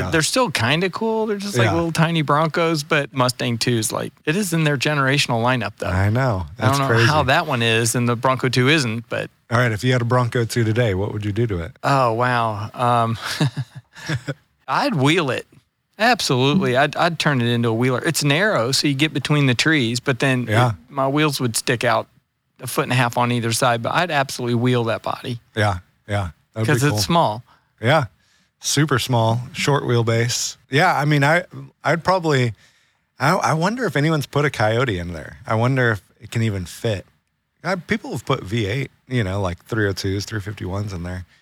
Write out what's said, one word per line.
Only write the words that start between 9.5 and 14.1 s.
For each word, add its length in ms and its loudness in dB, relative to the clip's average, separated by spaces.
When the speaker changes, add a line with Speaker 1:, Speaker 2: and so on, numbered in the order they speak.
Speaker 1:
All 80 2
right. 140 2
If 120 -4
you 80 2
had 80 2
a 60 0
Bronco 400 2
two 180 0
today, 300 2
what 180 -2
would 120 -6
you 80 -2
do 160 0
to 100 -4
it? 140 -8
Speaker 2:
Oh, 320 2
wow. 580 -2
Um, 460 2
<laughs> 1300 -8